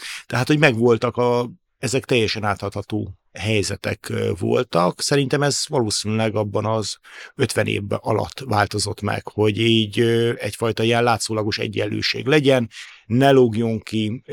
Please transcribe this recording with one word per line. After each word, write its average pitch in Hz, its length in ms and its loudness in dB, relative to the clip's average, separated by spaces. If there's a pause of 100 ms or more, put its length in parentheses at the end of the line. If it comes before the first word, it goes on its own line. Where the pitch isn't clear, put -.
(260)
tehát, 123 220 -2
hogy 151 120 2
megvoltak 120 580 4
a, 120 320 0 (280)
ezek 127 280 -2
teljesen 110 380 0
áthatható 104 720 -4 (160)
helyzetek, 101 760 -2
ö, 107 300 -2
voltak. 113 640 0
Szerintem 143 420 0
ez 143 240 -2
valószínűleg 110 680 -2
abban 107 300 -2
az 110 320 -2 (380)
ötven 113 320 0
évben 104 340 -4
alatt 107 380 -2
változott 104 640 -2
meg, 104 260 -6
hogy 107 320 0
így, 113 400 2
ö, 117 380 2
egyfajta 113 460 -4
ilyen 117 200 2
látszólagos 110 540 0
egyenlőség 107 680 -4
legyen, 135 440 4 (360)
ne 135 260 4
lógjon 113 480 4
ki 110 540 -4